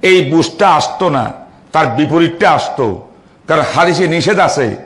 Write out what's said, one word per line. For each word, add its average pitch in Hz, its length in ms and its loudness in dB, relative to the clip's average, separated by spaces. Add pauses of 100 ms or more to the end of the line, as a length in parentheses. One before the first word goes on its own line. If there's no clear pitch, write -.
এই 185 160 4 (120)
বুঝটা 165 360 0 (120)
আসতো - 300 -4
না, 135 140 -2 (480)
তার 156 240 0
বিপরীতটা 165 560 0
আসতো, 135 360 -2 (600)
কারণ 156 160 0 (100)
হাদিসে 175 340 2
নিষেধ 170 320 0
আছে। 147 280 0 (180)